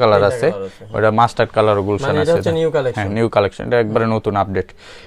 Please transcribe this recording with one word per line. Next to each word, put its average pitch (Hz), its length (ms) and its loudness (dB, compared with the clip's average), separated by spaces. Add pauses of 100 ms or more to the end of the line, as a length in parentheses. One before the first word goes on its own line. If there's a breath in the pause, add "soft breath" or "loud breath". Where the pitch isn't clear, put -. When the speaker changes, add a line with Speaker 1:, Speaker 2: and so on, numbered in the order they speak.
Speaker 1:
কালার 104 200 4
Speaker 2:
তিনটা 98 140 2
Speaker 1:
আছে, - 140 0
Speaker 2:
কালার 98 180 -8
আছে, - 160 -20
হ্যাঁ। 107 120 -10
Speaker 1:
ওটা 107 140 2 (100)
মাস্টার্ড 117 360 0
কালার 107 240 2
ও - 80 -2
গুলশান 101 240 -2
Speaker 2:
মানে 151 100 0
এটা 156 100 2
Speaker 1:
আছে, - 60 2
Speaker 2:
হচ্ছে 170 200 -2
নিউ 165 100 0
Speaker 1:
হ্যাঁ, 151 80 -6
Speaker 2:
কালেকশন। 120 400 -2
Speaker 1:
নিউ 117 200 0
কালেকশন, 101 320 0
এটা 120 160 2
একবারে 110 300 -2
নতুন 104 280 -4
আপডেট। 95 260 -4 (380 loud breath)